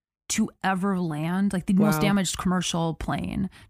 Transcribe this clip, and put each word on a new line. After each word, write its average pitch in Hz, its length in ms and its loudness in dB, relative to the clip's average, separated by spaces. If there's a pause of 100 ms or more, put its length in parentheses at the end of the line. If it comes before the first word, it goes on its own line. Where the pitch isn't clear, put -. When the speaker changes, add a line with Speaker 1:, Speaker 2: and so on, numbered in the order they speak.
(280)
Speaker 1:
to 220 200 0 (140)
ever 190 380 0
land, 175 520 -2
like, 180 140 -2
the 196 80 2
most 156 220 6
Speaker 2:
Wow. 156 40 0
Speaker 1:
damaged 170 380 0
commercial 170 560 0
plane - 560 -4 (200)